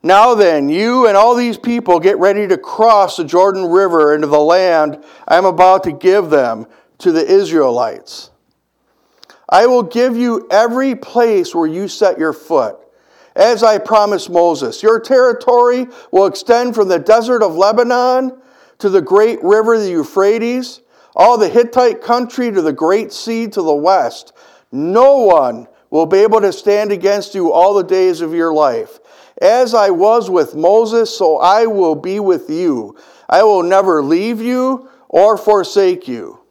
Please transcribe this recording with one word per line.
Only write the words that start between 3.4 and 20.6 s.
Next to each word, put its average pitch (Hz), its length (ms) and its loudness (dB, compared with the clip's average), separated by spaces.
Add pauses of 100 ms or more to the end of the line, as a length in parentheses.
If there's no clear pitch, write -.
River 170 480 2
into 151 140 -2
the 147 120 2
land 160 640 0 (240)
I 165 120 2
am 190 80 2
about 185 400 4
to 175 80 -6
give 185 360 0
them, 120 380 0 (300)
to 175 160 -2
the 160 120 -2
Israelites. 139 1040 -2 (1200)
I 202 180 4
will 247 180 2
give 233 340 -2
you 240 340 -2
every 240 440 0
place 226 600 -2
where 165 120 -2
you 180 200 -6
set 190 320 -2
your 156 140 -2
foot, 139 440 -4 (580)
as 220 280 2
I 214 140 4
promised 208 520 -2
Moses. 170 540 -2
Your 220 160 2
territory 247 880 0 (240)
will 190 140 4
extend 233 500 -2
from 202 140 0
the 170 100 0
desert 226 420 2
of 175 140 -2
Lebanon 247 840 0 (380)
to 202 100 -2
the 185 120 2
great 208 400 0
river, 220 380 2
the 202 100 -4
Euphrates, 220 920 -4 (340)